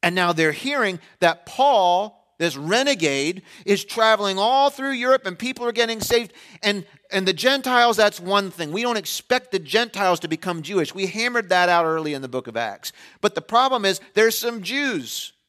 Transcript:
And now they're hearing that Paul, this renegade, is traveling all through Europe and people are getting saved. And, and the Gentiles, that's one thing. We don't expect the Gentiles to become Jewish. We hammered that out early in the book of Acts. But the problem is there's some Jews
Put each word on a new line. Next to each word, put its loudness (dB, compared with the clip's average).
And 0
now 2
they're 2
hearing -4
that 0
Paul, 2
this -2
renegade, 0
is 0
traveling 2
all 4
through -4
Europe 2
and -6
people -6
are -2
getting -2
saved. -2
And, -2
and 0
the 0
Gentiles, 2
that's 2
one 0
thing. -8
We -4
don't 0
expect -4
the -2
Gentiles 0
to -10
become -4
Jewish. -2
We -4
hammered -2
that 4
out 4
early -2
in -6
the -8
book -6
of -8
Acts. -6
But 0
the -4
problem 2
is 0
there's 4
some -4
Jews -4